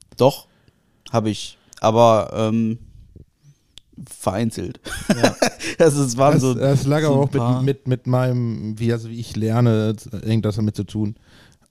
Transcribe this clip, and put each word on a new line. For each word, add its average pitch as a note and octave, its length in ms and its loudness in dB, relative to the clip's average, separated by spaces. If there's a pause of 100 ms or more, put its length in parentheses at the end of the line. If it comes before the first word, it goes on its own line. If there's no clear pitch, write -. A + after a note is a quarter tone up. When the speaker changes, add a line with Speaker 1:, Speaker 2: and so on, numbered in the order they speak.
(180)
Speaker 1:
Doch, - 280 2 (680)
hab A2+ 140 0
ich. - 320 -6 (240)
Aber, A2+ 540 4
ähm, A2 420 -2 (1300)
vereinzelt. G#2 720 -6 (300)
Speaker 2:
Ja. - 320 0
Speaker 1:
<laughs> - 40 2 (340)
Das, D#3+ 160 6
es C3+ 220 0
waren C#3 160 6
Speaker 2:
Das, C#3+ 80 4
Speaker 1:
so, B2+ 120 2
Speaker 2:
das C3+ 320 0
lag D3 160 2
Speaker 1:
so D#3 60 0
Speaker 2:
aber C#3 80 2
Speaker 1:
ein C3+ 60 2
Speaker 2:
auch C#3 100 -2
mit, C3 100 0
Speaker 1:
paar B2+ 220 0
Speaker 2:
mit, C3+ 240 -2
mit B2+ 200 -4
meinem, B2 720 -2
wie, A#2 140 0
also A2+ 160 -6
wie A#2 100 -12
ich - 160 -12
lerne, A2 600 2 (160)
irgendwas G#2+ 460 -2
damit G#2+ 180 -2
zu G#2 80 -6
tun. G#2+ 320 -6 (560)